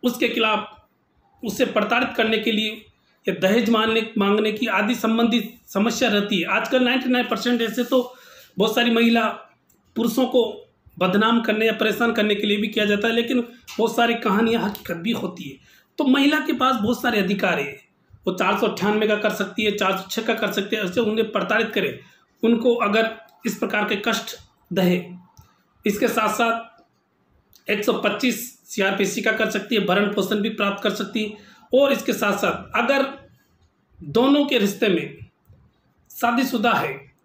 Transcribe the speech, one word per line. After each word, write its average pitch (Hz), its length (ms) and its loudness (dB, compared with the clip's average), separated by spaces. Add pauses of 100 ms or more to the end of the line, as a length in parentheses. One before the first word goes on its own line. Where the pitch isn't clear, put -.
उसके 247 260 0
खिलाफ 214 520 -2 (600)
उसे 240 240 0
प्रताड़ित 233 500 0
करने 220 220 0
के 220 140 -2
लिए 214 180 -2 (560)
या 185 140 -2
दहेज 214 300 2
मांगने, 220 320 2 (160)
मांगने 208 340 2
की 226 160 -4
आदि 208 260 0
संबंधी 226 480 2 (240)
समस्या 220 420 0
रहती 202 320 0
है। 170 100 -4
आजकल 240 340 2
नाइंटी 254 240 0
नाइन 247 200 0
परसेंट 240 340 0
ऐसे 233 220 -2
तो 254 180 2 (560)
बहुत 220 160 2
सारी 240 160 2
महिला 233 380 4 (680)
पुरुषों 240 300 0
को 247 180 2 (540)
बदनाम 208 420 4
करने 220 260 0
या 220 80 2
परेशान 220 380 0
करने 208 220 2
के 208 120 -4
लिए 208 100 2
भी 208 120 -2
किया 214 160 0
जाता 208 240 0
है, 233 60 0
लेकिन 233 260 0 (380)
बहुत 233 180 0
सारी 233 200 2
कहानियाँ 220 480 0
हकीकत 202 320 -6
भी 180 160 -4
होती - 380 -6
है। - 80 -18 (400)
तो 302 80 0
महिला 277 340 4
के - 140 -2
पास 254 220 2
बहुत 220 260 0
सारे 226 160 2
अधिकार 185 400 0
है, - 220 -8 (460)
वो 180 60 -2
चार 202 260 0
सौ 226 80 2
अट्ठानवे 214 420 0
का 214 80 4
कर 208 140 -2
सकती 196 340 -4
है, 214 120 2
चार 190 200 0
सौ - 140 -10
छः 226 120 -4
का 226 120 0
कर 214 180 -2
सकती 202 240 -2
है, 214 80 -2
ऐसे 180 160 -2
उन्हें 214 320 0
प्रताड़ित 220 400 0
करे, 147 260 -2 (440)
उनको 233 340 4
अगर 220 340 0 (360)
इस 214 100 -4
प्रकार 208 320 -2
के 208 80 -2 (100)
कष्ट - 280 -4 (380)
दहे। 180 280 2 (840)
इसके 214 240 0
साथ 214 260 0
साथ - 1400 -8
एक 208 140 0
सौ - 80 2 (100)
पच्चीस 220 420 -2 (220)
सीआरपीसी 196 560 0
का 214 100 0
कर 220 180 0
सकती 214 240 -4
है, 202 120 2
भरण 202 280 2
पोषण 202 260 0
भी 214 100 0
प्राप्त 202 320 -4
कर 214 80 0
सकती - 340 -4
है। - 260 -14 (220)
और 269 200 6
इसके 196 200 -2
साथ 202 260 0
साथ - 400 -4
अगर 269 280 2 (920)
दोनों 262 480 2
के 254 120 0
रिश्ते 202 300 0
में 165 300 -2 (920)
शादीशुदा 240 600 0
है 143 220 -2 (300)